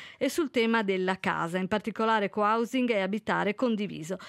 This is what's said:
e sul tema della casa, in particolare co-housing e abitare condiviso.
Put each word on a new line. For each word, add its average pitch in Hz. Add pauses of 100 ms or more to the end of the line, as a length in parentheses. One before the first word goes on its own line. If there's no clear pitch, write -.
(180)
e 269
sul 285
tema 226
della 185
casa, 165
in 185
particolare 214
co-housing 226
e 208
abitare 196
condiviso. 185 (120)